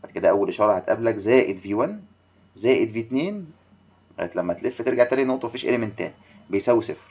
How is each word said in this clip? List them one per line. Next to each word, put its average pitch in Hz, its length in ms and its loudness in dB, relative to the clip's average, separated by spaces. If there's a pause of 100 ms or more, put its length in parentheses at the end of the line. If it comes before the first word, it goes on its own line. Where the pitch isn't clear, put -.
بعد - 80 -18
كده 87 180 2
أول 98 200 2
إشارة 104 240 2
هتقابلك 110 440 0
زائد 101 400 4
في 98 160 -6
وان 165 280 -2 (540)
زائد 110 360 0
في 110 80 -6
اتنين، 156 520 -6 (640)
لغاية 85 180 -6
لما 87 180 -2
تلف - 280 -6
ترجع 123 220 2
تاني 131 200 2
نقطة 131 240 -2
مفيش 120 180 -8
إليمنت 113 320 -2
تاني، 87 160 -6 (360)
بيساوي 107 320 2
صفر. - 300 -10